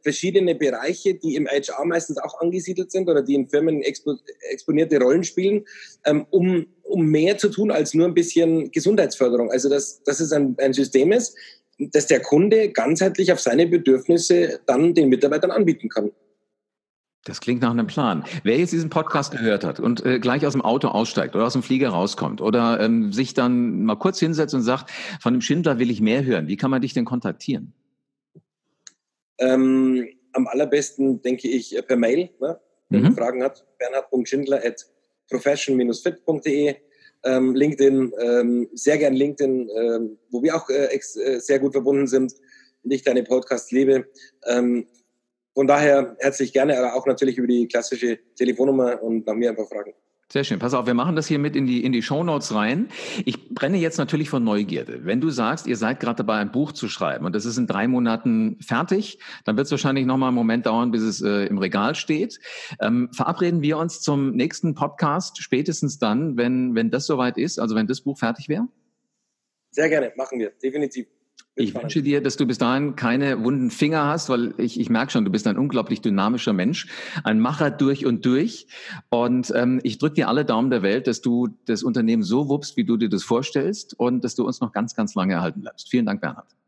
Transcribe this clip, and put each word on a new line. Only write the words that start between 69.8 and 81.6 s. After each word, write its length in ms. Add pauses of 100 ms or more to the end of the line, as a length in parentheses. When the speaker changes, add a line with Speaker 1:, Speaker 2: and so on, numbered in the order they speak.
Speaker 1:
gerne, 300
machen 220
wir, 120 (100)
definitiv. 460 (500)
Wird 60
Speaker 2:
Ich 80
Speaker 1:
spannend. 140
Speaker 2:
wünsche 180
dir, 180
dass 160
du 80
bis 140
dahin 360
keine 480
wunden 280
Finger 340
hast, 240
weil 280
ich, 220
ich 120
merke 200
schon, 140
du 60
bist 160
ein 100
unglaublich 440
dynamischer 520
Mensch, 340 (360)
ein 160
Macher 320
durch 340
und 220
durch. 400 (420)
Und, 460
ähm, 260
ich 160
drück 160
dir 140
alle 180
Daumen 240
der 140
Welt, 240
dass 140
du 280 (160)